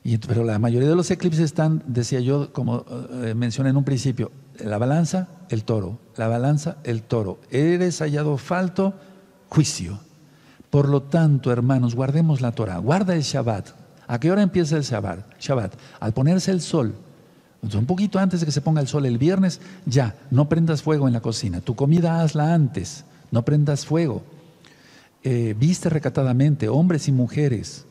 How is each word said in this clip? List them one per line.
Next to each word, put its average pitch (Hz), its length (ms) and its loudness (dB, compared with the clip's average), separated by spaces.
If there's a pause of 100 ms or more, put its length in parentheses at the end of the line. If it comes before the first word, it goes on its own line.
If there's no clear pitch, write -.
Y, 117 160 -2
pero 113 280 -2
la 107 140 0
mayoría 120 280 2
de 160 80 4
los 180 160 0
eclipses 170 320 0
están, 160 420 0
decía 123 360 -2
yo, 139 320 0
como, 120 320 -4 (360)
eh, 113 140 -4
mencioné 123 360 0
en 135 60 2
un 139 60 2
principio, 127 480 -2 (320)
la 104 140 -4
balanza, 165 500 0 (220)
el 110 160 -4
toro, 107 340 -2 (160)
la 113 140 -2
balanza, 143 560 0
el 113 180 -4
toro. 101 340 -2 (140)
Eres 170 480 0
hallado 147 380 -2
falto, 185 560 -2 (560)
juicio. 104 500 0 (720)
Por 143 180 4
lo 139 160 2
tanto, 143 480 2
hermanos, 123 440 2
guardemos 139 440 0
la 120 140 -2
Torah, 95 240 -4
guarda 180 360 0
el 156 100 0
Shabbat. 117 480 -4 (360)
¿A 120 120 -4
qué 156 120 2
hora 202 100 4
empieza 165 360 2
el 143 60 0
Shabbat? 98 560 -6
Shabbat, 117 360 -2 (240)
al 107 140 -2
ponerse 175 380 2
el 180 100 0
sol, 120 340 -2 (680)
un 107 240 -2
poquito 185 340 0
antes 185 200 0
de 165 60 0
que 147 80 -2
se 143 80 -2
ponga 156 180 2
el 135 80 -2
sol 143 180 -2
el 120 120 0
viernes, 185 420 2 (260)
ya, 120 300 0 (160)
no 143 160 4
prendas 160 340 2
fuego 147 260 2
en 120 60 4
la 113 80 -2
cocina. 110 380 -4
Tu 120 160 -4
comida 165 460 2
hazla 156 320 2
antes, 131 500 0 (280)
no 117 120 2
prendas 147 420 0
fuego. 147 380 0 (1000)
Eh, 117 360 0
viste 170 300 2
recatadamente, 139 800 2
hombres 156 400 2
y - 20 2
mujeres 127 800 -2